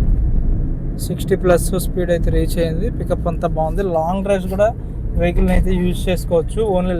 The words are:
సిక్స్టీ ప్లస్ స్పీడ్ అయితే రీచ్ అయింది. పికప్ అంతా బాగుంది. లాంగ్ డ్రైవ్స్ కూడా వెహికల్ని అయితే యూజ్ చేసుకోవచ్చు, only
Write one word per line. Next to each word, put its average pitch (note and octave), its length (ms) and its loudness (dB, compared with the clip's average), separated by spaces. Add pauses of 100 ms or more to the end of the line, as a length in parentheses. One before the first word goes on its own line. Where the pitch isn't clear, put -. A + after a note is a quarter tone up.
(1080)
సిక్స్టీ F#3 360 -2
ప్లస్ F3+ 240 4 (180)
స్పీడ్ F3+ 300 -2
అయితే E3+ 220 0
రీచ్ D#3 260 0
అయింది. E3 240 -2 (120)
పికప్ F3 320 -2
అంతా E3 260 -2
బాగుంది. D#3 260 -2 (140)
లాంగ్ F3 300 -2
డ్రైవ్స్ F#3 280 0
కూడా G3+ 140 2 (520)
వెహికల్ని F3+ 360 2
అయితే F3+ 140 4 (100)
యూజ్ F3+ 280 0
చేసుకోవచ్చు, F3 520 0 (160)
only F3+ 240 0